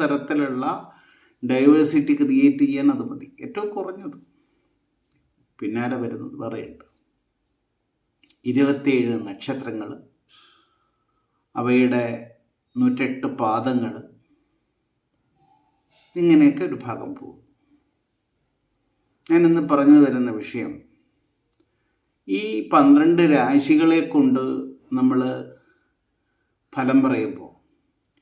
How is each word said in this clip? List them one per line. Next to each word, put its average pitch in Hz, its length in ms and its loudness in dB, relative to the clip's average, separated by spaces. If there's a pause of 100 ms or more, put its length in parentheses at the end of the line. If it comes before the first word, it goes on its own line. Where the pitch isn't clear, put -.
തരത്തിലുള്ള 139 640 -4 (760)
ഡൈവേഴ്സിറ്റി 143 800 2
ക്രിയേറ്റ് 139 460 2
ചെയ്യാൻ 139 260 -2
അത് 117 160 -6
മതി. - 180 -14 (180)
ഏറ്റവും 208 320 -8
കുറഞ്ഞത്. 190 420 -12 (1400)
പിന്നാലെ 117 420 -6
വരുന്നത് - 400 -10
വേറെയുണ്ട്. 101 420 -14 (1700)
ഇരുപത്തിയേഴ് 131 680 0 (120)
നക്ഷത്രങ്ങൾ, 110 640 -12 (1700)
അവയുടെ 123 440 0 (760)
നൂറ്റെട്ട് 127 500 -2 (120)
പാദങ്ങൾ, 117 540 -4 (2250)
ഇങ്ങനെയൊക്കെ 151 460 4
ഒരു 131 180 -8
ഭാഗം 110 320 -12
പോകും. - 240 -20 (1900)
ഞാനിന്ന് 165 320 4 (100)
പറഞ്ഞു 143 320 8
വരുന്ന 123 240 -2 (100)
വിഷയം, 120 320 -10 (1600)
ഈ 196 140 -4 (340)
പന്ത്രണ്ട് 151 480 6 (120)
രാശികളെ 151 640 2 (140)
കൊണ്ട് 131 280 2 (540)
നമ്മൾ 127 240 2 (1500)
ഫലം 135 300 0
പറയുമ്പോൾ 107 440 -4 (720)